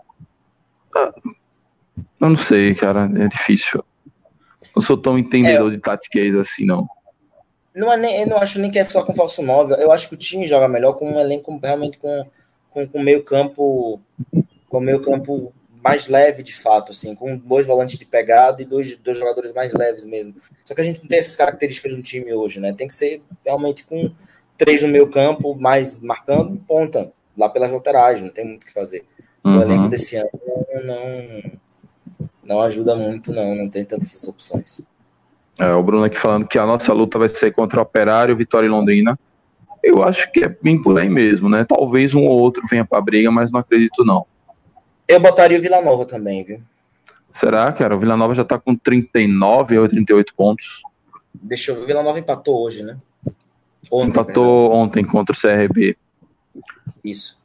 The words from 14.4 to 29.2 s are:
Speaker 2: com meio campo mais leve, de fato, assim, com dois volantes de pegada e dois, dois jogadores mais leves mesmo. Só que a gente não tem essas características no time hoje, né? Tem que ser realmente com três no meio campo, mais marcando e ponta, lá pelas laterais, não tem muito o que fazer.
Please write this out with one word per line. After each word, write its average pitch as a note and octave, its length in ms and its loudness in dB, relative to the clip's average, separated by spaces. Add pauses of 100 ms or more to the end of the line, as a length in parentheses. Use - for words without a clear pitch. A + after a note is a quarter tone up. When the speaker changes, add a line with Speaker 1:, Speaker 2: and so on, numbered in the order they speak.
Speaker 2:
com B2+ 140 -4
meio C3+ 200 0
campo C3+ 520 -4 (280)
mais C#3+ 260 0
leve, C3+ 360 2
de - 100 -14
fato, G#2+ 380 0
assim, G#2+ 240 -8
com B2+ 220 -10
dois B2+ 280 0
volantes B2+ 320 -2
de - 80 -20
pegada B2 560 2
e C3 40 -16
dois, C3 320 -6
dois B2 200 -6
jogadores A#2+ 360 -6
mais B2 200 -6
leves A#2 300 -2
mesmo. G#2+ 320 -14 (280)
Só - 100 -12
que - 80 -4
a - 20 -2
gente E3 180 -6
não D#3 60 -20
tem E3+ 120 0
essas D#3 180 -2
características C#3 580 -4
no B2+ 60 -12
time B2 320 -10
hoje, G#2 260 -6
né? G2 140 -6
Tem B2+ 140 -10
que C3+ 60 -6
ser D3 280 -4 (240)
realmente C#3+ 400 -4
com E3 260 -8 (460)
três D3 260 2
no D3+ 60 2
meio C#3+ 200 6
campo, C#3+ 460 0
mais C3 460 0
marcando D3 540 -4
e - 20 -8
ponta, D#3 560 -4 (240)
lá G#2 100 2
pelas B2+ 240 -2
laterais, B2 500 2
não F#2 80 -12
tem A2 160 -12
muito A2 180 -16
o - 20 -20
que - 80 -20
fazer. F#2+ 320 -10 (380)